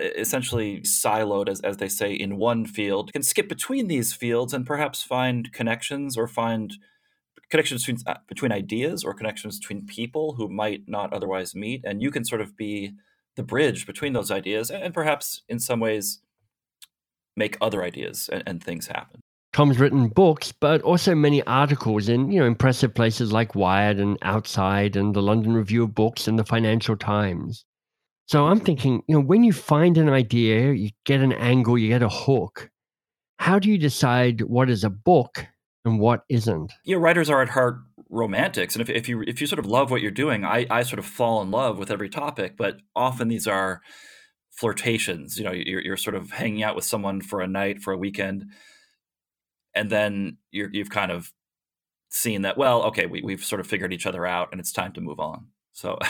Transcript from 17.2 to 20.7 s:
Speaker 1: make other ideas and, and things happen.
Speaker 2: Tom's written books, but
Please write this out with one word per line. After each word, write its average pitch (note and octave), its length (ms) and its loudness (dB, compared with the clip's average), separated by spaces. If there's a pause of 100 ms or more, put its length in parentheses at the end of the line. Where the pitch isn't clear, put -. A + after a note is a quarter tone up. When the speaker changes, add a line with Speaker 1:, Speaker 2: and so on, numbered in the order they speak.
Speaker 1:
make G#2+ 240 -4
other G#2 220 0
ideas C2+ 500 -8
and, - 140 -6
and F2 180 -8
things E2 220 -8
happen. - 340 -12 (320)
Speaker 2:
Tom's C#3+ 260 6
written C3+ 300 4
books, D#3 420 4
but D3+ 320 2